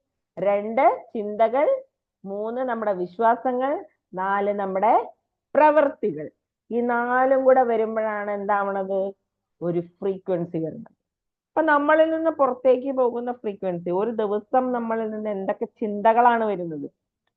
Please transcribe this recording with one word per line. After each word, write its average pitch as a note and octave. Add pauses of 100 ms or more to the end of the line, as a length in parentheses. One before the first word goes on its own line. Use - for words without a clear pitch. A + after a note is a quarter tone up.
(400)
രണ്ട് G#3+ (100)
ചിന്തകൾ, A3+ (420)
മൂന്ന് G#3+
നമ്മുടെ A3+
വിശ്വാസങ്ങൾ, A#3+ (280)
നാല് G3
നമ്മുടെ G3+ (460)
പ്രവൃത്തികൾ. C#4 (420)
ഈ A#3
നാലും B3
കൂടെ C4
വരുമ്പോഴാണ് A3
എന്താവണത്? G3 (480)
ഒരു E3+
ഫ്രീക്വൻസി F3
വരുന്നത്. D#3 (560)
അപ്പൊ -
നമ്മളിൽ D#4
നിന്ന് D#4+
പുറത്തേക്ക് B3+
പോകുന്ന A#3+
ഫ്രീക്വൻസി, F#3+
ഒരു G3+
ദിവസം A3
നമ്മളിൽ A3+
നിന്ന് G#3+
എന്തൊക്കെ G3+
ചിന്തകളാണ് A3+
വരുന്നത്, E3+ (460)